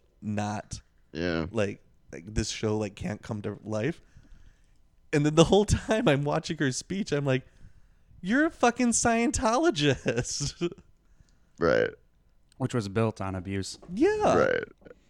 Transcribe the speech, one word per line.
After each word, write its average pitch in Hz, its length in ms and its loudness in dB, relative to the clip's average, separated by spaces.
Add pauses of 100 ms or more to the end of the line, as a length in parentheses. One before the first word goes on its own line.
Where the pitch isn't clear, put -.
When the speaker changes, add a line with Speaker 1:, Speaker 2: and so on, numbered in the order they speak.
(220)
Speaker 1:
not 104 600 -6 (300)
Speaker 2:
Yeah. 82 400 -2
Speaker 1:
like, 104 300 -2 (320)
like, 78 100 -14 (100)
this 110 160 -2
show, 107 280 -2
like, 104 180 -4
can't - 260 -8
come 104 200 -8
to 101 220 -8
life. 107 380 -4 (1120)
And 147 140 2
then 156 100 0
the 160 100 10
whole 202 200 4
<laughs> - 0 -
time 220 420 0
I'm 143 160 4
watching 151 360 -2
her 139 120 2
speech, 185 400 -6
I'm 143 140 0
like, 131 200 0 (760)
"You're 247 240 2
a 320 60 0
fucking 240 380 2
Scientologist." 220 1900 0
<laughs> - 40 -20 (760)
Speaker 2:
Right. 58 320 2 (680)
Speaker 3:
Which 127 160 -4
was 104 160 -2
built 110 320 -2
on 95 120 -6
abuse. 95 460 -6 (140)
Speaker 1:
Yeah. 392 440 2
Speaker 2:
Right. 50 260 2 (460)